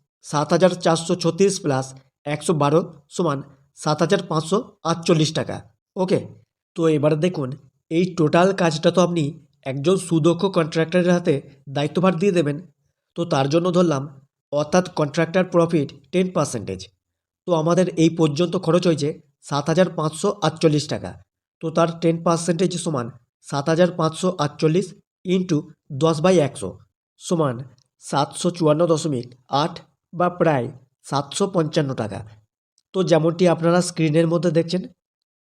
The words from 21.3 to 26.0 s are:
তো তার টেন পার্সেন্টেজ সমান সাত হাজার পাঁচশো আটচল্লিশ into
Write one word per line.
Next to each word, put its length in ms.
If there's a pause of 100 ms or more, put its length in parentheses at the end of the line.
তো 100
তার 180 (100)
টেন 240
পার্সেন্টেজ 500 (120)
সমান 220 (400)
সাত 220
হাজার 280
পাঁচশো 300 (120)
আটচল্লিশ 480 (380)
into 320 (460)